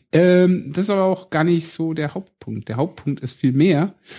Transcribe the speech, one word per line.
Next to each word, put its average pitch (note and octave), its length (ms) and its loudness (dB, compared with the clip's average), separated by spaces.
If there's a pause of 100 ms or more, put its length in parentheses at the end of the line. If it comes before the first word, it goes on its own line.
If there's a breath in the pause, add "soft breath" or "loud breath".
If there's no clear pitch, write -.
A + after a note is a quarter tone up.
(100)
Ähm, F3+ 640 4
das F3+ 140 -4
ist G#3+ 40 -2
aber G3 140 0
auch F#3 260 -4
gar D#3 140 0
nicht E3+ 240 0
so D#3+ 260 -6
der D3+ 200 -8
Hauptpunkt. - 540 -12
Der A2+ 100 -6
Hauptpunkt C#3+ 420 -4
ist B2+ 140 -8
vielmehr, D3+ 600 2 (240 loud breath)